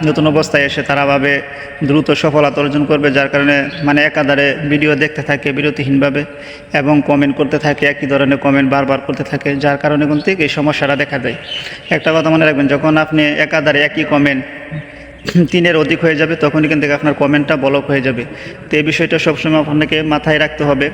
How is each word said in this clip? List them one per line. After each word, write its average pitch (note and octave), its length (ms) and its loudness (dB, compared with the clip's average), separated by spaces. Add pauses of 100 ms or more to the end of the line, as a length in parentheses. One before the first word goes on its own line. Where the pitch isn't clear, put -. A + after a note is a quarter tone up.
নতুন D3+ 260 2
অবস্থায় D3 360 2
এসে C#3+ 200 -4
তারা C#3+ 240 2
ভাবে C#3 200 2 (560)
দ্রুত D3 200 2 (140)
সফলতা D3 380 2
অর্জন C#3+ 300 0
করবে, D3 260 2
যার C#3 160 2
কারণে C#3+ 240 2 (300)
মানে D3 220 4
একাধারে C#3+ 380 2 (260)
ভিডিও D3+ 200 2 (100)
দেখতে D3+ 260 -4
থাকে C#3+ 280 -2
বিরতিহীনভাবে C#3 680 0 (580)
এবং C#3+ 140 2 (140)
কমেন্ট C#3+ 280 2
করতে D3 280 0
থাকে, D3 280 0
একই C#3+ 200 -6
ধরনের C#3 320 2
কমেন্ট C#3 300 2
বারবার C3+ 320 0
করতে C#3 240 -4
থাকে, C#3+ 200 -4 (140)
যার C#3+ 180 2
কারণে D3+ 280 2
কিন্তু D3 180 0 (160)
এই C#3 120 0
সমস্যাটা C#3+ 460 0
দেখা C#3+ 220 -4
দেয়। A#2 120 -4 (600)
একটা D#3 160 0
কথা D#3+ 220 2
মনে D#3+ 120 4
রাখবেন, C#3+ 280 2
যখন D#3 180 2 (120)
আপনি D#3 180 0 (220)
একাধারে D3 340 0 (100)
একই D3+ 240 -2
কমেন্ট C#3 300 2 (1080)
তিনের E3+ 300 4
অধিক D3 220 0
হয়ে D#3+ 160 2
যাবে, D#3+ 140 0 (100)
তখনই D#3 280 2
কিন্তু D3 120 0 (140)
আপনার D3 220 0
কমেন্টটা C#3+ 420 2
ব্লক C#3 280 0
হয়ে C#3 160 0
যাবে। A#2+ 180 -2 (440)
তো - 100 -4
এই D3+ 120 2
বিষয়টা E3 260 0 (100)
সবসময় D#3 380 0
আপনাকে D3+ 320 0 (160)
মাথায় D3+ 320 0
রাখতে D3+ 200 -4
হবে C#3+ 300 2